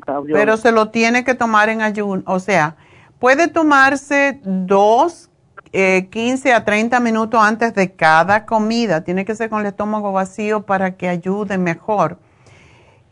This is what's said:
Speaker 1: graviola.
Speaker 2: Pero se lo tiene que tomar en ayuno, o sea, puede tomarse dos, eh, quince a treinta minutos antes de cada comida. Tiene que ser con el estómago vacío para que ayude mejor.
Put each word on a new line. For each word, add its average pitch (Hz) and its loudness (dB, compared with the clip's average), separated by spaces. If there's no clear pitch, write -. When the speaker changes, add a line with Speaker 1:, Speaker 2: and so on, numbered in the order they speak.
Speaker 1:
graviola. 147 -2
Speaker 2:
Pero 220 2
se 233 2
lo 214 2
tiene 233 0
que 254 0
tomar 220 2
en 220 -4
ayuno, 202 -4
o 185 -2
sea, 165 0
puede 277 2
tomarse 277 2
dos, 202 0
eh, 190 0
quince 254 -2
a 214 2
treinta 226 0
minutos 226 0
antes 226 0
de 185 0
cada 170 2
comida. 220 0
Tiene 185 -4
que 220 -4
ser 220 -6
con 214 -4
el 208 -4
estómago 208 -6
vacío 208 -4
para 190 -2
que 180 -6
ayude 190 -4
mejor. 175 -2